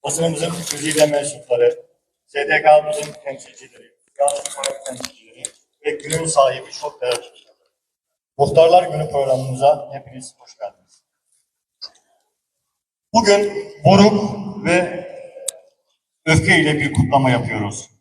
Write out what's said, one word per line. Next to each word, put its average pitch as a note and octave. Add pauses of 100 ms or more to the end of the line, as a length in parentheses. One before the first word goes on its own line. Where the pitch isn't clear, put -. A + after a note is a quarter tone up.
basınımızın E3 (180)
güzide D3+
mensupları, B2 (400)
S C#3+
D -
K'mızın D3+ (120)
temsilcileri, - (260)
siyasi -
parti -
temsilcileri - (440)
ve D3
günün D#3
sahibi C3+ (100)
çok -
değerli B2
muhtarlar. - (680)
Muhtarlar E3
Günü D3+
programımıza C3
hepiniz B2+
hoş -
geldiniz. - (2000)
Bugün G#3 (320)
buruk G3+ (340)
ve F3 (1200)
öfkeyle D#3+
bir C#3+
kutlama -
yapıyoruz. A2 (100)